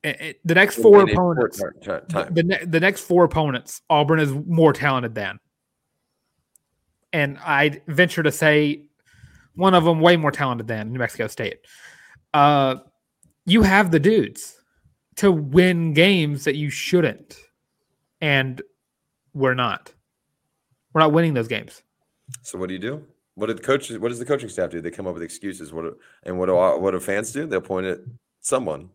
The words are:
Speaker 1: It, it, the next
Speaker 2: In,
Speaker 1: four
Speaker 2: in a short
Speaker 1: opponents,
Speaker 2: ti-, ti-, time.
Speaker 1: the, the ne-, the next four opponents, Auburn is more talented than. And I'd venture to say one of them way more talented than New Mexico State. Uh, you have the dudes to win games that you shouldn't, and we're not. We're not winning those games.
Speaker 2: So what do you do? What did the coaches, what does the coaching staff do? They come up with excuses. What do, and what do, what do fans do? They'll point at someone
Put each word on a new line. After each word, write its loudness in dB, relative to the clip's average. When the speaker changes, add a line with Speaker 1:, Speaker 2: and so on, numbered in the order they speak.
Speaker 1:
It, -8
it, -14
the 0
next 4
Speaker 2:
In, -4
Speaker 1:
four 12
Speaker 2:
in 2
a 0
short 0
Speaker 1:
opponents, -4
Speaker 2:
ti-, -10
ti-, -8
time. -4
Speaker 1:
the, 0
the -
ne-, -2
the 0
next 0
four 4
opponents, -4
Auburn 2
is 0
more 4
talented -4
than. -8
And -2
I'd 0
venture 0
to 2
say 0
one 2
of 6
them 2
way 6
more 0
talented -6
than -8
New -8
Mexico -4
State. -10
Uh, 4
you 4
have 4
the 2
dudes -2
to 2
win 2
games 2
that -2
you -6
shouldn't, -2
and -2
we're 0
not. -6
We're 0
not 4
winning 2
those -2
games. -10
Speaker 2:
So -16
what -8
do -10
you -12
do? -10
What -6
did -6
the -18
coaches, -4
what -6
does -8
the -10
coaching -4
staff -6
do? -10
They -8
come -14
up -8
with -12
excuses. -14
What -12
do, -12
and -8
what -2
do, 0
what 2
do -6
fans -6
do? -8
They'll -4
point -6
at -6
someone -6